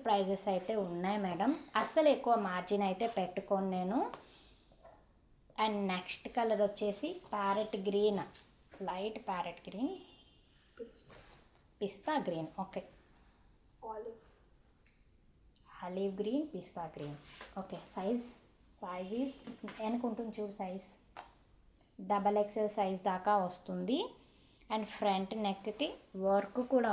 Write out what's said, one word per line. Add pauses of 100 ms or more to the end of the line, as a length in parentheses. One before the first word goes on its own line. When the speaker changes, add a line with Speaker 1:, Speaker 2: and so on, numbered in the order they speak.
Speaker 1:
ప్రైజెస్
అయితే (120)
ఉన్నాయి
మేడం. (300)
అస్సలు
ఎక్కువ (140)
మార్జిన్
అయితే (140)
పెట్టుకోను
నేను. (1600)
And (160)
నెక్స్ట్
కలర్
వచ్చేసి (240)
ప్యారెట్ (120)
గ్రీన్, (680)
లైట్ (100)
ప్యారెట్
గ్రీన్, (840)
Speaker 2:
పిస్తా. (640)
Speaker 1:
పిస్తా (140)
గ్రీన్, (160)
ఓకే. (1120)
Speaker 2:
ఆలివ్. (1700)
Speaker 1:
ఆలివ్
గ్రీన్,
పిస్తా (100)
గ్రీన్, (420)
ఓకే. (180)
సైజ్, (540)
సైజ్
is (460)
వెనక
ఉంటుంది
చూడు
సైజ్, (1300)
డబల్
ఎక్స్ఎల్
సైజ్ (140)
దాకా (100)
వస్తుంది. (760)
And (120)
ఫ్రంట్ (100)
నెక్కి (360)
వర్క్ (140)
కూడా